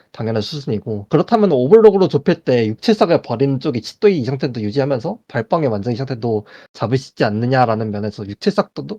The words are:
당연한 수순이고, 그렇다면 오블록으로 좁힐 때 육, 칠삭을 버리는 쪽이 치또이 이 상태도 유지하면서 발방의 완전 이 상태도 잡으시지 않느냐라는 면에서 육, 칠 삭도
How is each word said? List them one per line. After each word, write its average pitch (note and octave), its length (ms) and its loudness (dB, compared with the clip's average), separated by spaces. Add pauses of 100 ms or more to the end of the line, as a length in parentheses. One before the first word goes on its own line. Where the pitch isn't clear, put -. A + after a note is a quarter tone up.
(100)
당연한 A2+ 320 -4
수순이고, G#2+ 640 -6
그렇다면 F#3+ 440 2
오블록으로 F#3+ 560 6
좁힐 D#3 340 0
때 A#2+ 240 2
육, A2 160 -6
칠삭을 G3 400 2
버리는 C3 380 -2
쪽이 B2 200 -4
치또이 G3 380 0
이 B2+ 60 -2
상태도 C3 360 -4
유지하면서 C3+ 680 -2
발방의 D3 420 -2
완전 G#2 220 -2
이 A#2 40 -4
상태도 A#2 480 -4 (300)
잡으시지 C3 500 -2
않느냐라는 A2+ 680 2
면에서 G#2 360 -6
육, G2+ 120 -10
칠 G#3 120 0
삭도 D#3 340 -4 (120)